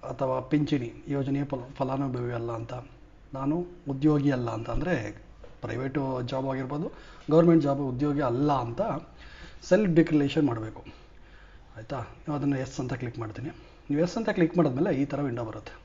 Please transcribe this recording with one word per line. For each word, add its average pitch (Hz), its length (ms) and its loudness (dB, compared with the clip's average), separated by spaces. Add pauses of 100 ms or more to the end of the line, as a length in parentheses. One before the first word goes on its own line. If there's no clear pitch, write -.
(120)
ಅಥವಾ 131 240 -2 (160)
ಪಿಂಚಣಿ 143 380 2 (260)
ಯೋಜನೆಯ 139 360 0
ಫಲ-, 127 180 -8 (100)
ಫಲಾನುಭವಿ 127 600 -2
ಅಲ್ಲ 117 120 -6 (100)
ಅಂತ, 117 120 -10 (640)
ನಾನು 143 200 0 (360)
ಉದ್ಯೋಗಿ 143 440 4
ಅಲ್ಲ 120 120 -2 (100)
ಅಂತ, 113 160 -10
ಅಂದರೆ 160 200 0 (680)
ಪ್ರೈವೇಟು 131 400 -4 (300)
ಜಾಬ್ 135 200 -2
ಆಗಿರ್ಬೋದು, 135 360 -4 (440)
ಗೌರ್ಮೆಂಟ್ 165 340 10
ಜಾಬ್ 139 140 2 (120)
ಉದ್ಯೋಗಿ 143 380 0
ಅಲ್ಲ 139 200 2 (160)
ಅಂತ 120 140 -4 (880)
ಸೆಲ್ಫ್ 185 300 6
ಡಿಕ್ಲರೇಷನ್ 147 500 4
ಮಾಡಬೇಕು, 110 320 -8 (920)
ಆಯಿತಾ? 110 240 -8 (200)
ನೀವು 147 180 -4
ಅದನ್ನು 139 260 2
ಎಸ್ - 200 -12
ಅಂತ 120 80 -4 (100)
ಕ್ಲಿಕ್ 120 220 -6
ಮಾಡ್ತೀನಿ. 117 260 -8 (380)
ನೀವು 147 160 2
ಎಸ್ 175 140 -2
ಅಂತ 220 180 0
ಕ್ಲಿಕ್ 165 200 4
ಮಾಡಿದ್ಮೇಲೆ 151 340 2 (100)
ಈ - 100 2
ಥರ 139 140 -4
ವಿಂಡೋ 120 240 -4
ಬರುತ್ತೆ. 110 240 -14 (120)